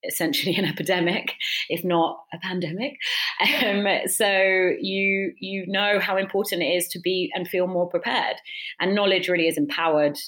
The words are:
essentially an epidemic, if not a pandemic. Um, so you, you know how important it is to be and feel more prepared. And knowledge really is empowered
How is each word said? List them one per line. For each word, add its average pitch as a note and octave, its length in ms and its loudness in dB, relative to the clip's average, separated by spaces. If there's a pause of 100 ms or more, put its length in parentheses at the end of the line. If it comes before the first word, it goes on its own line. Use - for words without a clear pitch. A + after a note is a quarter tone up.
essentially E3+ 500 -2
an G3 100 2
epidemic, F3 640 0 (380)
if E3 120 -4
not E3+ 360 2 (160)
a E3+ 40 -12
pandemic. F#3 540 -4 (720)
Um, G3+ 220 2 (200)
so F#3+ 720 4
you, G3 600 0
you F#3+ 280 -6
know G3+ 320 2
how F#3+ 200 0
important G3 440 0
it D#3 140 2
is F3 120 0
to F3 120 -8
be F3+ 340 0
and F3+ 140 -6
feel F3+ 180 0
more F3+ 220 0
prepared. E3+ 480 0 (440)
And F#3+ 140 2
knowledge F#3+ 360 2
really E3 180 4
is E3 80 0
empowered D3+ 720 2